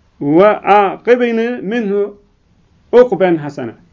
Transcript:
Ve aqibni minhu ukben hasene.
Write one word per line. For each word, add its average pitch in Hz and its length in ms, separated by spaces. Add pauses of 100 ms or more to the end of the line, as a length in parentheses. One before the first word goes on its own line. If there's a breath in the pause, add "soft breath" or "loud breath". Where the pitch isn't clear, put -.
(200)
Ve 160 280
aqibni 226 1120
minhu 202 580 (720)
ukben 190 440
hasene. 147 360 (200)